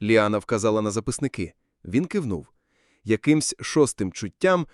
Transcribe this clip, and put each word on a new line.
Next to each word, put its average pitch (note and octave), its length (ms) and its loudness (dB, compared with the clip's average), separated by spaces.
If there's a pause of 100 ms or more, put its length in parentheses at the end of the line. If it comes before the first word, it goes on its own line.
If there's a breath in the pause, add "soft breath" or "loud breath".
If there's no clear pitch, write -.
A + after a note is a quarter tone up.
Ліана G#2+ 360 4
вказала G#2+ 440 0
на G#2+ 80 -2
записники. A2+ 640 -6 (300)
Він B2 220 -2
кивнув. D3+ 400 -4 (580)
Якимсь D3 560 0
шостим A#2 520 0
чуттям F3 600 -2